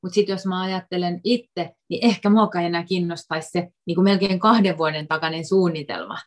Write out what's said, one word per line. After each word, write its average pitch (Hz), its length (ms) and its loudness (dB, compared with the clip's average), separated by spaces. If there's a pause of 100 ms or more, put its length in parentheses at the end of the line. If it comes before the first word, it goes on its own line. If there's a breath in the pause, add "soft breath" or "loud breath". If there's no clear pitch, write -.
mut 180 100 -10
sit 196 160 2
jos 190 160 -4
mä 185 160 -2
ajattelen 180 640 -4
itse, 220 480 -2 (180)
niin - 160 -2
ehkä 208 240 2
muakaan 214 340 4
ei 170 40 -2
enää 170 160 -2
kiinnostaisi 170 680 -4
se 175 160 -4 (180)
niinku 175 160 0
melkein 190 380 2
kahden 196 380 4
vuoden 151 300 -2
takainen 160 380 -4
suunnitelma 147 800 0